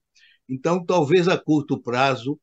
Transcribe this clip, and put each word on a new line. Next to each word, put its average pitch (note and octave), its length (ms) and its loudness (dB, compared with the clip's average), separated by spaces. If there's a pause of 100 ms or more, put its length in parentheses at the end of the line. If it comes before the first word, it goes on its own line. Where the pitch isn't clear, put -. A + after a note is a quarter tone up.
(480)
Então, E3+ 380 -4
talvez F3 420 2
a F3 100 2
curto D3 440 -2
prazo, B2+ 600 -2